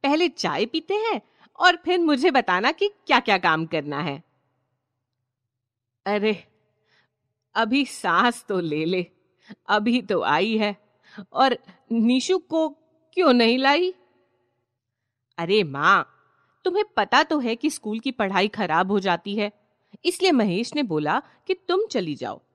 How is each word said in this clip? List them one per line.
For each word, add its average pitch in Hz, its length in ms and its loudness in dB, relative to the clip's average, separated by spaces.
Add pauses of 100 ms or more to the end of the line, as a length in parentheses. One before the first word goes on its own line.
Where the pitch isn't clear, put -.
पहले 311 260 2
चाय 165 360 -4
पीते 320 300 -6
हैं 427 260 -2 (380)
और 359 160 4
फिर 349 240 -2
मुझे 302 320 4
बताना 262 400 2
कि 392 160 -2 (200)
क्या-क्या 196 300 2
काम 160 280 0
करना 147 360 -6
है। 151 200 -6 (1800)
अरे, 208 260 0 (1200)
अभी 240 300 0
सांस - 640 0
तो 190 100 0
ले 156 260 -2
ले, 175 200 -2 (600)
अभी 214 340 0
तो 175 220 -2
आई 180 340 0
है। 208 180 -2 (580)
और 262 240 2 (340)
निशु 247 480 0
को 320 280 -2 (500)
क्यों 320 160 4
नहीं 240 240 4
लाई? 294 360 0 (1400)
अरे 180 260 0
माँ, 156 420 2 (600)
तुम्हें 381 180 0 (140)
पता 254 260 2
तो 302 160 -2
है 240 160 -2
कि 285 140 -2
स्कूल 220 300 -8
की 262 120 -6
पढ़ाई 196 360 0
खराब 185 440 -2
हो 208 80 2
जाती 190 360 -4
है, 208 160 -4 (540)
इसलिए 359 260 0
महेश 220 440 0
ने 294 80 -2
बोला 160 360 -2 (280)
कि 381 60 -2 (140)
तुम 381 240 0
चली 170 240 -4
जाओ 107 260 -10 (140)